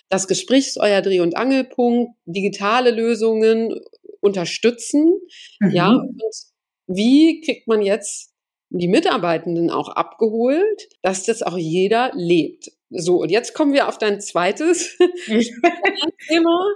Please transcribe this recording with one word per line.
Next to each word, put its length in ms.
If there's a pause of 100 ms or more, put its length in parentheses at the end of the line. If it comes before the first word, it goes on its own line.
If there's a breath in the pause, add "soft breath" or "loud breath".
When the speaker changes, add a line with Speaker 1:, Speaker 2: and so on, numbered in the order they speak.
Speaker 1:
das 200
Gespräch 400
ist 120
euer 220
Dreh- 180
und 160
Angelpunkt, 760 (140)
digitale 680
Lösungen 880 (440)
unterstützen, 1000 (400 loud breath)
Speaker 2:
Mhm. 120
Speaker 1:
ja, 180
und 320 (640)
wie 560
kriegt 260
man 140
jetzt 480 (400)
die 180
Mitarbeitenden 800
auch 220
abgeholt, 1000 (140)
dass 220
das 180
auch 160
jeder 560
lebt? 580 (160)
So, 320
und 100
jetzt 220
kommen 220
wir 140
auf 100
dein 240
zweites 760
<laughs> 280
Speaker 2:
<laughs> 1000
Speaker 1:
Thema, 480